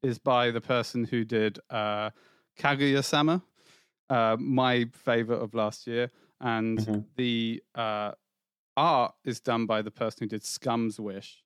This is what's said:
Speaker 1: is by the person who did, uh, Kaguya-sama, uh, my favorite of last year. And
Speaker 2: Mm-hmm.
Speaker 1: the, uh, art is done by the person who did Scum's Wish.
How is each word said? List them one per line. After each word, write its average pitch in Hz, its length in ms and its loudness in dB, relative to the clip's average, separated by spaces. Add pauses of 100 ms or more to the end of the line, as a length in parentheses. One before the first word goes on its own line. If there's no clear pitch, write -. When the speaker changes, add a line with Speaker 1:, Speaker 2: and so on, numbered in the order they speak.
Speaker 1:
is 120 160 -2
by 123 320 2
the 117 100 -2
person 120 440 0
who 117 180 -2
did, 110 340 0 (140)
uh, 107 400 -2 (480)
Kaguya-sama, 143 800 2 (720)
uh, 113 280 2
my 127 540 2
favorite 117 480 0
of 113 140 -8
last 107 320 -4
year. 120 240 -2 (300)
And 113 360 0
Speaker 2:
Mm-hmm. 107 220 -2 (160)
Speaker 1:
the, 117 480 -2 (100)
uh, 107 380 -4 (680)
art 143 460 4
is 120 160 -4
done 117 260 0
by 107 160 0
the 107 100 -6
person 113 340 -4
who - 20 -6
did 107 160 -8
Scum's 117 560 -4
Wish. 101 460 -12